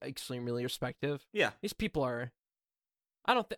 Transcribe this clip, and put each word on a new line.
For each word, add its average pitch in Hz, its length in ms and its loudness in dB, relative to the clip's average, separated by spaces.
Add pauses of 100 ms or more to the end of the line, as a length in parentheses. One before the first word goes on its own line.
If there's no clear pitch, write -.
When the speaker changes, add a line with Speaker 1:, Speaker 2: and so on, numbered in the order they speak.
Speaker 1:
extremely 123 600 -4
respective. 135 680 -2
Speaker 2:
Yeah. 165 200 4 (100)
Speaker 1:
These - 120 -4
people 170 280 0
are, 123 300 -2 (960)
I 247 100 6
don't 226 120 2
thi-, - 100 -8